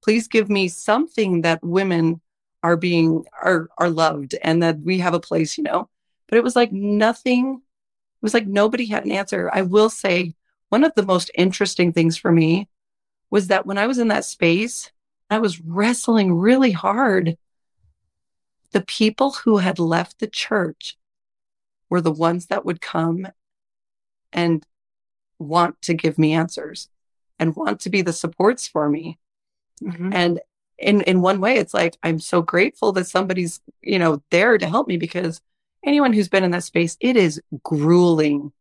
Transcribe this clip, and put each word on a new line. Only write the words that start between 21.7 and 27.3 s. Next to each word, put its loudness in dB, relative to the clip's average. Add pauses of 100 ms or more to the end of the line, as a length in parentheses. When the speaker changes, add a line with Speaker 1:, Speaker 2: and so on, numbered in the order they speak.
Speaker 1:
were 0
the -2
ones -2
that -4
would -6
come -4 (1040)
and 0 (760)
want 0
to -2
give -2
me 4
answers -6 (500)